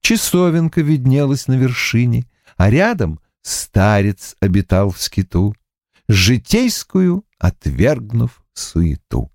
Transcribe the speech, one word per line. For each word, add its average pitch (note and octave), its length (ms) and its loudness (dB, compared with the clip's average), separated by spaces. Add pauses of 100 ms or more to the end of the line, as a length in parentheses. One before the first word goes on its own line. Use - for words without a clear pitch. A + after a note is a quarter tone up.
Часовенка F3 800 0
виднелась C#3 680 0
на C3+ 40 2
вершине, A#2+ 720 0 (320)
а F#2+ 140 2
рядом D3 500 0 (220)
старец G2+ 960 -2
обитал G2 480 0
в - 140 -8
скиту, G2 520 -2 (540)
житейскую F3 1160 0 (120)
отвергнув A2+ 1040 -2 (120)
суету. - 800 -4